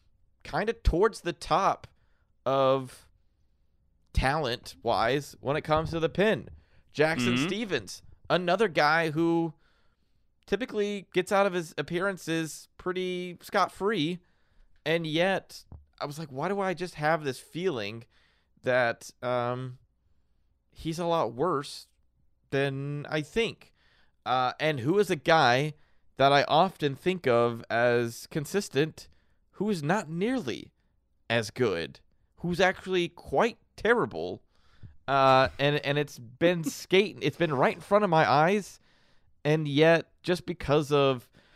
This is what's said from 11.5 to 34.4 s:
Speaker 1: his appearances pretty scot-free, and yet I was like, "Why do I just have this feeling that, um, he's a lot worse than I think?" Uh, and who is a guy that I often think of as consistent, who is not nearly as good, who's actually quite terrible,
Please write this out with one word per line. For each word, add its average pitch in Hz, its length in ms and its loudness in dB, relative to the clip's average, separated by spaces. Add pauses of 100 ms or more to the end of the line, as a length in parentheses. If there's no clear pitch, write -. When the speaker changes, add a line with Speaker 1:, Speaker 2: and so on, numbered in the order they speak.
Speaker 1:
his 170 240 -6
appearances 165 920 -6 (100)
pretty 180 640 -6
scot-free, 190 800 -2 (680)
and 165 220 0
yet 170 560 -2 (360)
I - 60 -6
was 147 140 -10
like, 156 120 -10
"Why 143 180 -4
do 202 100 -4
I 190 140 -2
just 170 220 -10
have 156 280 0
this 135 160 -4
feeling 113 640 -6 (600)
that, 123 460 0 (140)
um, 123 540 -4 (920)
he's 160 280 -8
a 175 60 -2
lot 160 280 0
worse 143 540 -4 (640)
than 139 580 -4
I 156 120 -2
think?" 196 520 -4 (520)
Uh, 127 340 0
and 147 220 0
who 170 180 2
is 202 100 2
a 180 60 0
guy 147 580 4 (440)
that 139 140 6
I 143 120 6
often 151 520 2
think 180 320 -4
of 117 420 2
as 120 600 0
consistent, 160 800 -4 (460)
who 208 160 -4
is 175 120 -2
not 156 280 -2
nearly 170 640 -6 (580)
as 113 200 0
good, 85 500 -2 (380)
who's 170 220 -4
actually 185 500 0
quite 202 480 -2 (180)
terrible, 101 680 -2 (640)